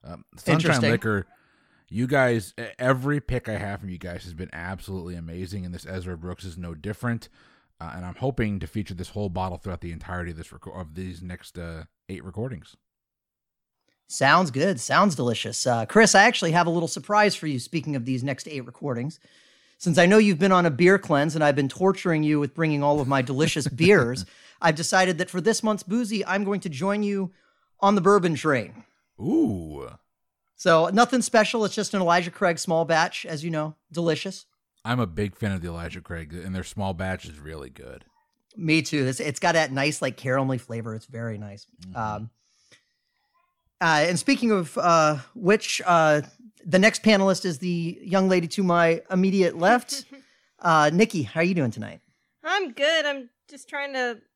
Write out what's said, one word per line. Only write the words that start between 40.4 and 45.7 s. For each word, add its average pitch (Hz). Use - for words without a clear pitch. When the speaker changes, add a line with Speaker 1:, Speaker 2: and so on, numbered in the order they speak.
Speaker 2:
flavor. 113
It's 113
very 113
nice. 101
Speaker 1:
Mm-hmm. 92
Speaker 2:
Um, 107
uh, 156
and 175
speaking 240
of, 185
uh, 156
which, 208